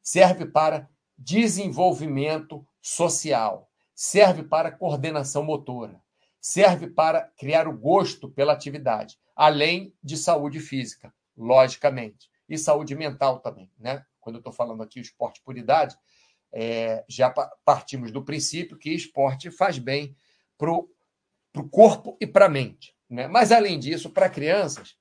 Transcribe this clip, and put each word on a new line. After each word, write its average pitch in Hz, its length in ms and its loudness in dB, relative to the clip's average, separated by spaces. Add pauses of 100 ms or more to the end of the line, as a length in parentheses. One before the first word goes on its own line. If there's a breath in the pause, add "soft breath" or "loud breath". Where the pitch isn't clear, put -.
Serve 180 460 4
para 156 420 0 (300)
desenvolvimento 156 1500 -2 (160)
social, 117 880 -2 (240)
serve 185 520 4
para 160 260 -2
coordenação 147 720 -4
motora, 123 580 -8 (400)
serve 175 460 2
para 160 360 0 (140)
criar 156 300 0
o 143 100 -10
gosto 139 540 -2
pela 143 220 0
atividade, 135 680 -6 (160)
além 156 680 2
de 143 160 -12
saúde 143 440 -2
física, - 520 -10 (240)
logicamente, 127 920 0 (180)
e 156 80 -10
saúde 151 380 0
mental 135 460 -4
também, 95 360 -14
né? 131 280 -10 (160)
Quando 117 160 -16
eu 117 60 -18
tô 120 100 -18
falando 117 300 -8
aqui 110 180 -18
o - 20 -16
esporte - 400 -12
por 127 160 -16
idade, 127 380 0 (560)
é, 113 560 -4
já 127 200 2
pa-, 131 240 -4 (120)
partimos 127 480 0
do 135 120 -12
princípio 156 540 -8
que 151 120 -10
esporte 139 600 -2
faz 180 280 -2
bem 139 380 -6 (400)
pro, 170 320 -2 (640)
pro 143 160 -10
corpo - 520 6
e 214 60 -6
pra 196 220 6
mente, 131 460 -6 (160)
né? 123 160 -8
Mas, 202 240 4
além 202 300 4
disso, 165 300 -8
pra 185 200 2
crianças 160 720 -4